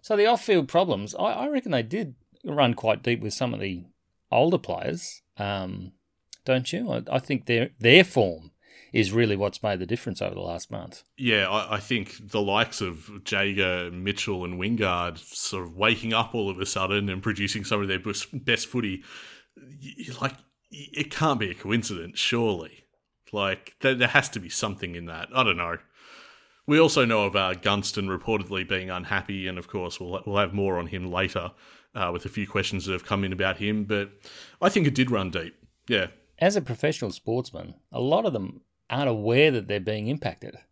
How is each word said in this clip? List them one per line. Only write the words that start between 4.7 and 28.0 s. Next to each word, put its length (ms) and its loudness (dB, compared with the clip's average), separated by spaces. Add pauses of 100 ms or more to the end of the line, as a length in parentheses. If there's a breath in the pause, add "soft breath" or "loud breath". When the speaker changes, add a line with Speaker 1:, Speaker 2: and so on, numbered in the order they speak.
Speaker 1:
um, 560 -4 (540)
don't 260 2
you? 180 -4
I, 120 -2 (100)
I 60 2
think 280 -2
their, 320 2
their 260 10
form 480 0 (400 soft breath)
is 180 2
really 240 4
what's 260 -2
made 200 -2
the 60 -4
difference 360 -4
over 140 -4
the 40 -8
last 300 -8
month. 320 -12 (160)
Speaker 2:
Yeah, 320 4
I, 240 -2
I 60 -2
think 500 -4
the 100 2
likes 400 2
of 300 -8 (180)
Jaeger, 600 0
Mitchell 540 -4
and 160 -6
Wingard 580 0
sort 460 -6
of 120 -14
waking 360 0
up 200 0
all 160 -2
of 120 -6
a 60 -2
sudden 420 0
and 120 -4
producing 440 -2
some 180 -2
of 60 -2
their 100 0
best, 300 -6 (160)
best 240 0
footy, 340 -4 (540 loud breath)
y-, 420 -20
y-, 220 -12
like, 140 -4 (360)
y-, 220 -18
it 180 -4
can't 300 2
be 100 -2
a 40 -6
coincidence, 680 -2
surely. 640 0 (480)
Like, 480 -2
there, 160 4
there 100 4
has 220 4
to 100 -6
be 100 -10
something 460 -4
in 120 -10
that. 280 -10
I 80 4
don't 140 4
know. 220 -2 (880 loud breath)
We 120 6
also 260 6
know 200 4
of, 100 0
uh, 200 2
Gunston 540 0